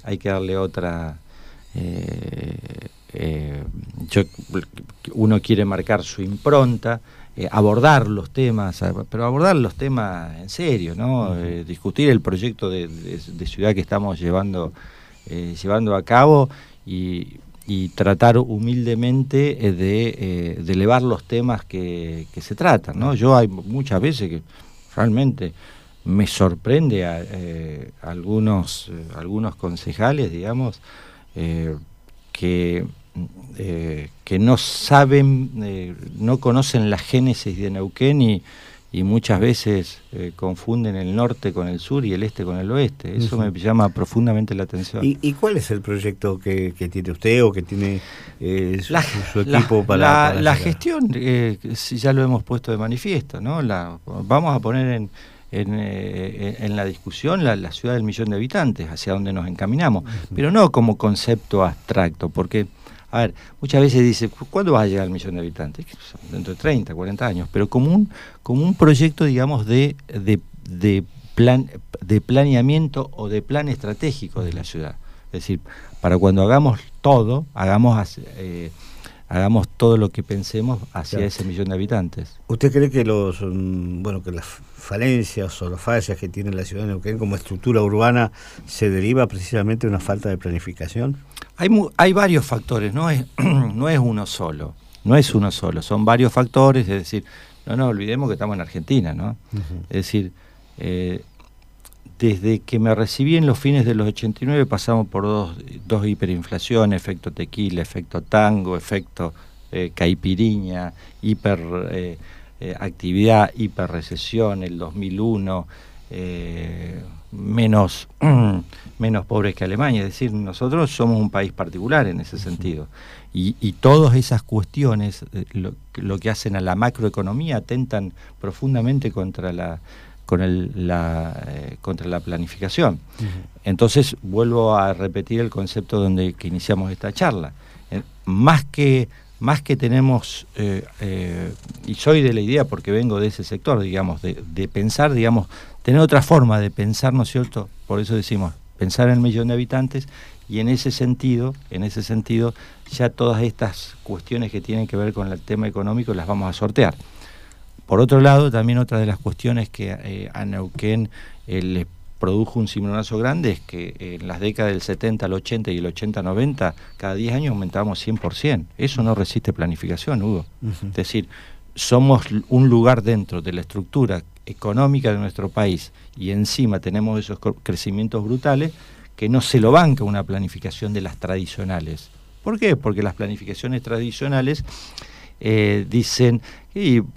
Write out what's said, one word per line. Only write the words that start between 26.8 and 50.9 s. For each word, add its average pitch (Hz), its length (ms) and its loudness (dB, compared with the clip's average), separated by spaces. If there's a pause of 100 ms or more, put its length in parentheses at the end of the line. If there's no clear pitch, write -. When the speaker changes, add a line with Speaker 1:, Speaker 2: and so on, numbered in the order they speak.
Speaker 1:
a, 85 160 -4
eh, 82 680 -10 (120)
algunos, 95 880 -2
eh, 82 140 -12 (120)
algunos 98 400 -6
concejales, 107 760 -2
digamos, 110 500 -4 (540)
eh, 82 400 -4 (580)
que, 87 520 -2 (760)
eh, 82 500 -6 (160)
que 95 140 -2
no 117 180 6
saben, 139 960 4 (140)
eh, 92 300 -8 (240)
no 117 200 2
conocen 123 520 2
la 98 80 0
génesis 127 600 0
de 98 120 -4
Neuquén 127 520 2
y, 107 200 4 (500)
y 92 100 -2
muchas 104 380 2
veces, 107 580 0 (140)
eh, 87 240 -10
confunden 107 600 -2
el 92 200 -2
norte 113 360 -2
con 90 160 -4
el 87 120 -6
sur 139 260 -2
y 98 80 -2
el 95 80 -2
este 107 220 -6
con 90 140 -4
el 95 120 -4
oeste. 120 460 -2
Eso 117 200 -2
Speaker 2:
Ujú. 107 140 0
Speaker 1:
me 87 80 -8
llama 107 300 4
profundamente 107 680 0
la 95 80 -4
atención. 92 420 -6
Speaker 2:
¿Y, 139 180 2
y 147 100 0
cuál 208 240 0
es - 160 -4
el 104 80 -4
proyecto 98 580 -4
que, 95 400 -2
que 90 100 -4
tiene 92 220 -6
usted 113 320 4
o 107 100 8
que 95 100 -4
tiene, 98 380 -2 (400)
eh, 92 420 -2
su, 117 100 -8
Speaker 1:
La, 165 100 2
Speaker 2:
su, 107 160 -4 (140)
su 104 80 0
Speaker 1:
la, 139 180 2
Speaker 2:
equipo 110 260 4
para, 98 140 2
Speaker 1:
la, 147 300 6
Speaker 2:
para 113 140 0
Speaker 1:
la 151 100 6
Speaker 2:
llegar? 135 160 0
Speaker 1:
gestión, 269 460 0